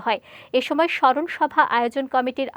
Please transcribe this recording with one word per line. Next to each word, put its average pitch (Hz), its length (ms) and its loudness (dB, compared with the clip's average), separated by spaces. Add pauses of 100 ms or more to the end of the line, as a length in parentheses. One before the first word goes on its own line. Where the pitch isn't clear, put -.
হয়। 220 140 0 (400)
এ - 80 0
সময় 320 300 2
স্মরণ 277 280 2 (120)
সভা 302 260 2 (140)
আয়োজন 240 360 -2
কমিটির 262 440 -2